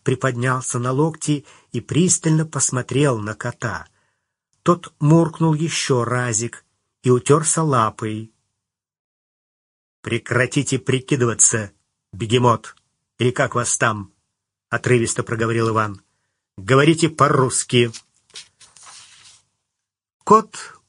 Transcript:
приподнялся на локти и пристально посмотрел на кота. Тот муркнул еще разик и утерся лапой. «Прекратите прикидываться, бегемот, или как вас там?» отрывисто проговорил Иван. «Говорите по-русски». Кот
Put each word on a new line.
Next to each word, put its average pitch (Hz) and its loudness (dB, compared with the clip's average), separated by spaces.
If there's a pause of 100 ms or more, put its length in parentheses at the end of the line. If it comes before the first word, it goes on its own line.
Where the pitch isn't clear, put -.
приподнялся 127 -2
на 123 -4
локти 147 -2 (260)
и 120 -6
пристально 160 0
посмотрел 131 -2
на 107 -8
кота. 117 -8 (760)
Тот 175 0
муркнул 160 4
еще 147 -2
разик 120 -4 (380)
и 127 0
утерся 151 2
лапой. 110 -2 (1700)
«Прекратите 123 -2
прикидываться, 120 0 (420)
бегемот, 113 0 (420)
или 123 0
как 127 -2
вас 120 -2
там?» 107 -2 (580)
отрывисто 117 0
проговорил 113 -2
Иван. 107 -2 (560)
«Говорите 147 4
по-русски». 127 2 (2250)
Кот - 0